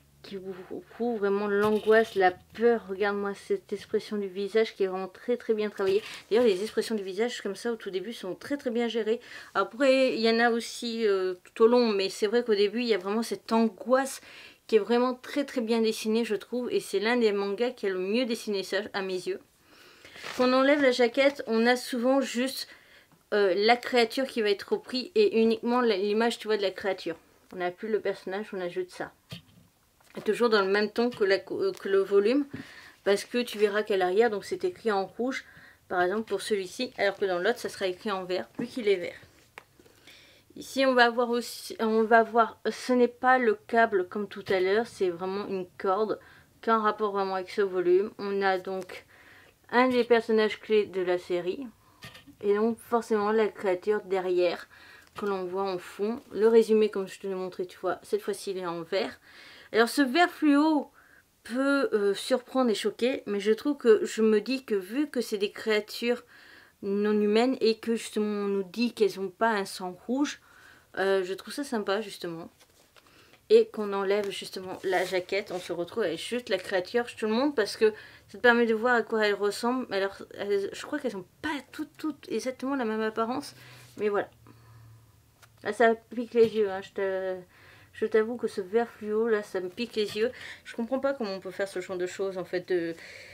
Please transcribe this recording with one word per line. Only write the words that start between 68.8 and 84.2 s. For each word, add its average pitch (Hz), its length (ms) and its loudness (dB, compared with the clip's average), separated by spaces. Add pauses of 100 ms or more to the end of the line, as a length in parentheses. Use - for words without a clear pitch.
qu'elles 190 260 0
n'ont 190 100 -6
pas 226 200 0
un 202 160 0
sang 180 400 -10
rouge, 269 340 -2 (580)
euh, 190 260 2
je 185 100 -6
trouve 202 200 -14
ça 285 100 -6
sympa 208 380 -2
justement. 175 480 -10 (1000)
Et 220 180 8
qu'on 208 260 -6
enlève 196 380 0
justement 185 520 -12
la 185 200 0
jaquette, 185 500 -4
on 180 60 -4
se 180 140 -8
retrouve 175 300 -4
avec 165 160 -2
juste 240 300 -6
la 190 80 0
créature. 208 500 -2
Je - 80 -16
te 226 100 -6
le 214 60 0
montre 277 220 2
parce 202 240 -2
que 214 140 4 (380)
ça 202 80 -18
te - 40 -16
permet 240 240 6
de 226 80 2
voir 240 220 2
à 226 60 2
quoi 220 240 0
elle 208 100 2
ressemble. 233 580 -2
Alors, 196 220 -2 (220)
elles, 202 340 -2
je - 140 -12
crois 294 140 -4
qu'elles 247 120 -4
sont 190 160 -10 (140)
pas 311 120 -4 (180)
toutes, - 260 -12
toutes - 320 -8
exactement 254 460 -4
la 254 100 -2
même 220 160 -4
apparence, 226 540 -4 (420)
mais 208 120 0
voilà. 202 200 -2 (1300)